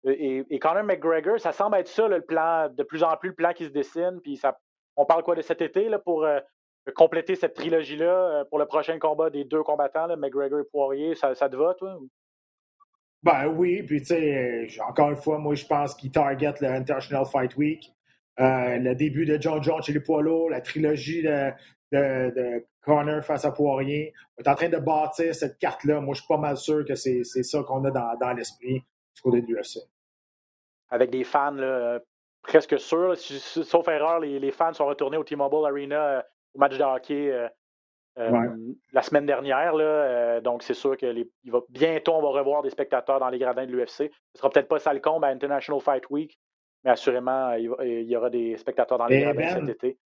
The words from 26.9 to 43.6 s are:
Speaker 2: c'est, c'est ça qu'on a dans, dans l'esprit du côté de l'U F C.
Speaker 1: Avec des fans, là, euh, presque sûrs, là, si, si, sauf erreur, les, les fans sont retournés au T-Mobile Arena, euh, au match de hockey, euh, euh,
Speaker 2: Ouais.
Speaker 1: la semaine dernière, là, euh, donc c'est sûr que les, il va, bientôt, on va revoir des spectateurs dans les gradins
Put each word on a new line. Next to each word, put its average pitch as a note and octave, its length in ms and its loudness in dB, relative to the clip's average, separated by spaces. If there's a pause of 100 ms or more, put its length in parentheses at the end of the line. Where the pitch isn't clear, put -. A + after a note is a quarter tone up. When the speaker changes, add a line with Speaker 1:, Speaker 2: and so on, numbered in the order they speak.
Speaker 2:
c'est, B2 260 -2
c'est B2 220 -4
ça C#3+ 180 -2
qu'on C3+ 220 -2
a C3+ 80 2
dans, A#2 280 -2
dans B2 120 0
l'esprit B2 480 -6 (340)
du - 80 -20
côté A#2+ 180 4
de A#2+ 60 -8
l'U A2+ 160 -2
F - 40 -8
C. - 140 -10 (1080)
Speaker 1:
Avec B2 200 2
des B2+ 120 -2
fans, C#3+ 300 2
là, C3+ 140 -4
euh, A#2+ 320 -2 (440)
presque D3+ 380 4
sûrs, F3 300 2
là, F3 40 2
si, - 240 -10
si, - 240 -6
sauf E3+ 240 2
erreur, D#3+ 320 2
les, C#3+ 220 -4
les C#3 100 0
fans E3 220 0
sont D3+ 140 0
retournés C#3+ 300 -2
au D#3 60 -2
T-Mobile D3 420 0
Arena, C#3+ 400 -2 (140)
euh, A#2+ 40 -4 (320)
au C3+ 40 -14
match C3+ 180 4
de C3 60 2
hockey, C#3 480 0
euh, A#2+ 160 -2 (720)
euh, A#2 120 0
Speaker 2:
Ouais. A#2 160 4 (460)
Speaker 1:
la C3 80 4
semaine D3 240 0
dernière, C#3 500 0
là, D#3 100 2
euh, B2 580 2
donc A#2+ 200 -2
c'est B2 120 -4
sûr C3+ 240 0
que C3 80 -2
les, A#2 240 -4 (140)
il B2 80 -14
va, B2 80 4 (100)
bientôt, D#3 420 2
on D#3+ 80 4
va D3 80 2
revoir C#3 340 2
des C#3 60 -2
spectateurs C3+ 520 0
dans B2+ 100 0
les B2+ 80 -4
gradins B2+ 260 -2